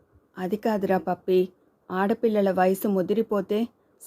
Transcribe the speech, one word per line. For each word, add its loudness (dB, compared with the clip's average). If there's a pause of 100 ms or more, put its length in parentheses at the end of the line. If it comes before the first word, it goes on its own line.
(380)
అది -4
కాదురా -2
పప్పి, 0 (420)
ఆడపిల్లల 0
వయసు 2
ముదిరిపోతే -2 (400)